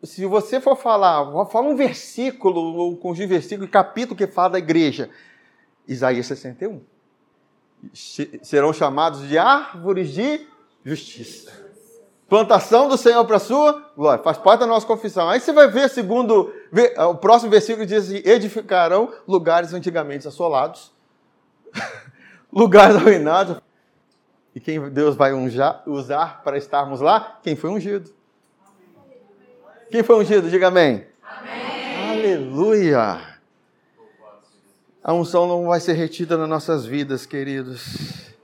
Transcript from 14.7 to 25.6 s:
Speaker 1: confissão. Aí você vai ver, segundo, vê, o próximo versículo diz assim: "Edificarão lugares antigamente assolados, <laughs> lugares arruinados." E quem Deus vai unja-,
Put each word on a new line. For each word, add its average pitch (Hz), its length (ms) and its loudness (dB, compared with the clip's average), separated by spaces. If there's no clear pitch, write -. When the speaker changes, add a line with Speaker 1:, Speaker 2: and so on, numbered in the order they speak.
Speaker 1:
confissão. 208 420 -2
Aí 226 120 0
você 320 120 -4
vai 294 160 8
ver, 254 220 0
segundo, 226 640 0
vê, 240 260 2
o 170 160 0
próximo 226 360 4
versículo 214 360 2
diz 202 180 -2
assim: 196 200 -10
"Edificarão 202 880 2
lugares 170 460 0
antigamente 156 520 -8
assolados, 147 680 -4
<laughs> - 800 -16
lugares 202 440 8
arruinados." 175 640 2
E 123 60 -14
quem 156 300 -8
Deus 143 240 0
vai 135 180 2
unja-, 131 540 -2